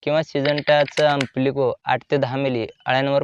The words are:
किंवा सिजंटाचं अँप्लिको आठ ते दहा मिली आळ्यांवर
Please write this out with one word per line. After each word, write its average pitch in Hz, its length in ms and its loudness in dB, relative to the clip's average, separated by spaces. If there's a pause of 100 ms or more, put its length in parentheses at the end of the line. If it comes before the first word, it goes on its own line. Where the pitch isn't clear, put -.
किंवा 151 200 0
सिजंटाचं 147 840 0
अँप्लिको 135 640 0 (140)
आठ 131 160 0 (100)
ते 147 60 4
दहा 135 200 -2
मिली 131 280 -2 (200)
आळ्यांवर 139 380 0